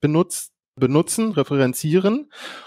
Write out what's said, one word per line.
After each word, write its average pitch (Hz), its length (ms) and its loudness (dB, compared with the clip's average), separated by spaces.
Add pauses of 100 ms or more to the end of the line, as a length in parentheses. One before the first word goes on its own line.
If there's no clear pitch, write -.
benutzt, 156 520 -2 (240)
benutzen, 160 560 0
referenzieren 156 1000 0 (360)